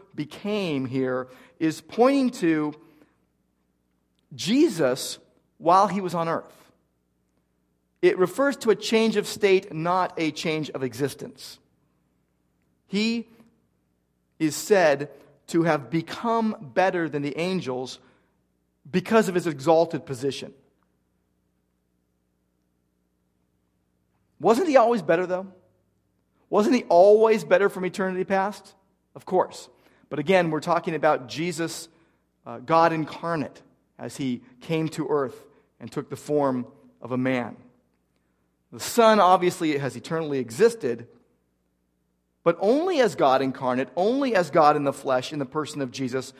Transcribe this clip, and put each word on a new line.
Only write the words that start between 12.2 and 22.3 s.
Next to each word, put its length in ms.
He 400
is 160
said 540
to 160
have 260
become 840
better 340
than 140
the 120
angels 640
because 380
of 80
his 120
exalted 580
position. 480